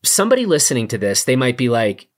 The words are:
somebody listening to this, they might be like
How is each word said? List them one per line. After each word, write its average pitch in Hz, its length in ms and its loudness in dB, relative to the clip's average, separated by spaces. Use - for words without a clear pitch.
somebody 226 420 0
listening 139 420 0
to 117 100 -4
this, 98 260 -2
they 127 120 2
might 127 200 0
be 127 120 0
like 113 500 -2